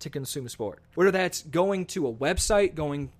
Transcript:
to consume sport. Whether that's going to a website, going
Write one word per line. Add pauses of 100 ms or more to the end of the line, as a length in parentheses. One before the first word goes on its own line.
to
consume
sport. (120)
Whether
that's
going
to
a
website,
going